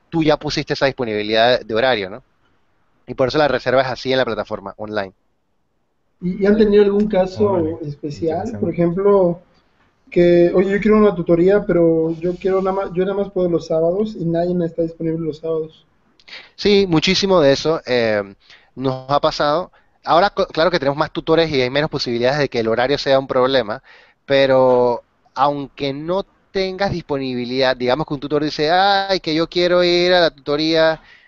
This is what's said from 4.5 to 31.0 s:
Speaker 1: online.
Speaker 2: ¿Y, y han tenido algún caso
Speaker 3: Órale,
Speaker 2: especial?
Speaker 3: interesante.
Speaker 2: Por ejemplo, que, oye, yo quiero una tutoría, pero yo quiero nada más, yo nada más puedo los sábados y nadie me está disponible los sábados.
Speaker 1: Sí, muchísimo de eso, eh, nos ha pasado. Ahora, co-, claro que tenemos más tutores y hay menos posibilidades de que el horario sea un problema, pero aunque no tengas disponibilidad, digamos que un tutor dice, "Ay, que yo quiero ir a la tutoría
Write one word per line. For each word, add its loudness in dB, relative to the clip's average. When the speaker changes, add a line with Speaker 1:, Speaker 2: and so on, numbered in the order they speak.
Speaker 1:
online. -8
Speaker 2:
¿Y, -6
y 2
han 4
tenido 6
algún 2
caso 0
Speaker 3:
Órale, -2
Speaker 2:
especial? -6
Speaker 3:
interesante. -8
Speaker 2:
Por -2
ejemplo, 2
que, 4
oye, 2
yo 0
quiero 4
una 4
tutoría, 2
pero 2
yo -4
quiero 0
nada -2
más, -6
yo -2
nada -4
más -4
puedo -2
los -2
sábados -2
y -8
nadie -2
me 0
está -6
disponible -6
los -8
sábados. -8
Speaker 1:
Sí, 2
muchísimo 2
de 6
eso, -2
eh, 0
nos -6
ha 2
pasado. -2
Ahora, 2
co-, -2
claro 0
que -2
tenemos -2
más -4
tutores 0
y 0
hay 0
menos -2
posibilidades -2
de 0
que -4
el -2
horario 0
sea 2
un -2
problema, 0
pero 2
aunque -4
no -6
tengas -4
disponibilidad, -2
digamos 0
que -6
un -8
tutor -2
dice, -2
"Ay, 0
que -4
yo -2
quiero 0
ir 2
a 4
la 2
tutoría 0